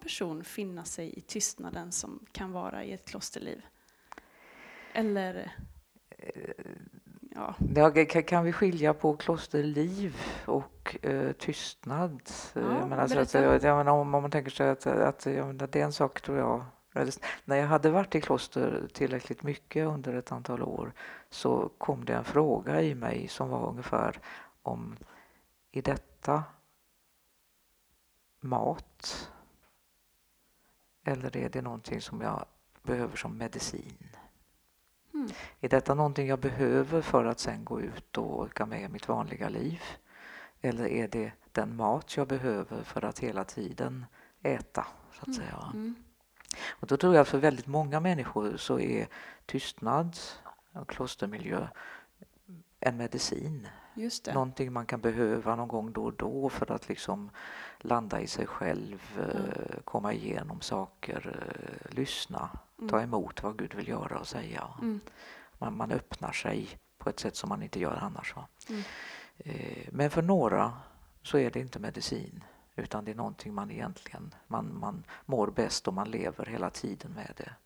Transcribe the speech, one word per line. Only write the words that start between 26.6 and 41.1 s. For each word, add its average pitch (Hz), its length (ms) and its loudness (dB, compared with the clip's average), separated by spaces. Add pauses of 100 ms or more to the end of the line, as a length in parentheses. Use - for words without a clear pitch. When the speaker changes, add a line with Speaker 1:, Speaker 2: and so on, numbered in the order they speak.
Speaker 2:
mat - 920 -2 (1700)
eller 131 340 -2
är 123 120 -2
det 131 120 -4
någonting 117 400 -6
som 110 200 -10
jag 107 240 -2 (380)
behöver 123 320 -2
som 110 220 -6
medicin? - 720 -8 (1080)
Speaker 1:
Mm. 285 160 -4 (300)
Speaker 2:
Är 127 100 -2
detta 135 260 6
någonting 143 320 2
jag 135 120 2
behöver 135 600 2
för 123 240 4
att 117 140 0
sen 110 260 -4
gå 113 160 -4
ut - 360 -8
och 113 220 -2
orka 110 260 -4
med 107 260 -6
mitt 104 160 -8
vanliga 107 420 -2
liv? 117 320 -4 (800)
Eller 117 260 0
är 113 200 0
det 113 240 -4 (200)